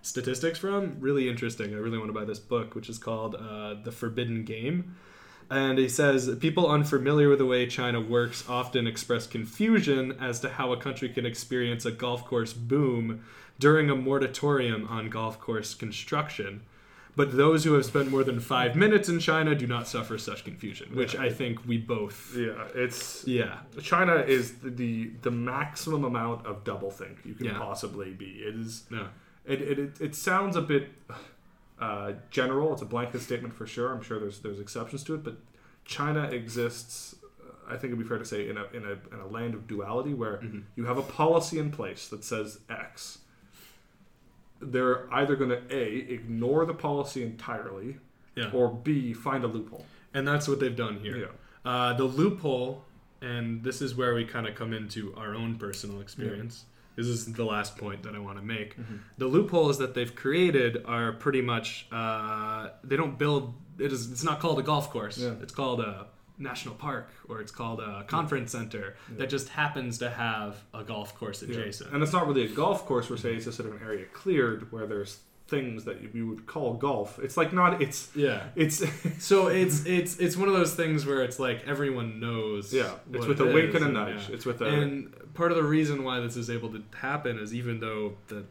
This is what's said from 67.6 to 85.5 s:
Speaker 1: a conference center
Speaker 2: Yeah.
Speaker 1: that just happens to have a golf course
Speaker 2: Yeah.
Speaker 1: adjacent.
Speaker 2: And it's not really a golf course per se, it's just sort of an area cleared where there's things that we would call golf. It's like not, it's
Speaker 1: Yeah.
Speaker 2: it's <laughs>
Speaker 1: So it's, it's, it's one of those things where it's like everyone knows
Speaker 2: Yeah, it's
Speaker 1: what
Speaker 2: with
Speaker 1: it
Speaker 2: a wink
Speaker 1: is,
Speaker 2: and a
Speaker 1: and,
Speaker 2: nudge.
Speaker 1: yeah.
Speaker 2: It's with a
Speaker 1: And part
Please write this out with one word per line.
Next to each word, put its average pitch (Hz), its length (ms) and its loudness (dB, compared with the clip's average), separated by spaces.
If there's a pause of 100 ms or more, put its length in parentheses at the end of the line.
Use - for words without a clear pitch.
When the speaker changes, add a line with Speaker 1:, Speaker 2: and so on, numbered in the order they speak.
Speaker 1:
a 101 280 -8
conference 151 440 -2
center 113 440 -8 (160)
Speaker 2:
Yeah. 113 60 -12
Speaker 1:
that 135 120 -4
just 135 200 -2
happens 143 500 -2
to 120 100 -2
have 110 540 -4 (100)
a 107 100 -10
golf 104 320 -8
course 104 280 -8
Speaker 2:
Yeah. - 120 -10
Speaker 1:
adjacent. 110 380 -8
Speaker 2:
And 143 100 2
it's 147 100 2
not 175 140 4
really 135 180 4
a 104 40 -2
golf 156 360 2
course 123 220 0
per 120 100 -4
se, 117 180 -2
it's 113 100 -6
just 117 120 -8
sort 110 120 -6
of 104 120 -12
an 113 60 -12
area 101 260 -4
cleared 117 580 2
where 110 140 -6
there's 101 340 -6 (280)
things 123 380 -4
that 107 280 -10
we 117 80 -4
would 110 240 -6
call 120 280 -2
golf. 117 460 -2
It's 135 180 -4
like 170 160 2
not, 175 280 6
it's - 320 -4
Speaker 1:
Yeah. 123 420 2
Speaker 2:
it's 160 280 4 (200)
<laughs> - 200 -2
Speaker 1:
So 190 240 8
it's, 165 380 4
it's, 175 340 2
it's 175 180 2
one 196 120 4
of 196 40 6
those 170 220 4
things 156 320 2
where 135 160 2
it's 123 160 -4
like 123 260 0
everyone 131 540 -2
knows 107 540 -2
Speaker 2:
Yeah, 104 220 2 (160)
it's 120 80 -2
Speaker 1:
what 120 100 -2
Speaker 2:
with 143 120 4
Speaker 1:
it 127 60 6
Speaker 2:
a - 60 6
wink 160 160 6
Speaker 1:
is, - 60 0
Speaker 2:
and 156 80 4
a - 20 4
Speaker 1:
and, 135 80 2
Speaker 2:
nudge. 104 360 -2
Speaker 1:
yeah. - 60 -6
Speaker 2:
It's - 100 -10
with 120 160 -2
a 113 40 0
Speaker 1:
And 143 680 -2
part 170 180 2